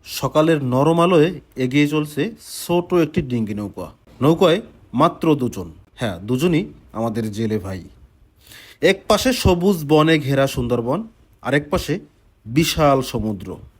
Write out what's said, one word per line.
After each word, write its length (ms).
সকালের 560
নরম 360
আলোয় 280
এগিয়ে 300
চলছে 340
ছোট 320
একটি 220
ডিঙ্গি 340
নৌকা। 320
নৌকায় 380
মাত্র 320
দুজন, 320
হ্যাঁ, 260
দুজনই 420
আমাদের 380
জেলে 280
ভাই। 220
এক 160
পাশে 260
সবুজ 520
বনে 340
ঘেরা 280
সুন্দরবন, 520
আর 100
এক 160
পাশে 240
বিশাল 580
সমুদ্র। 440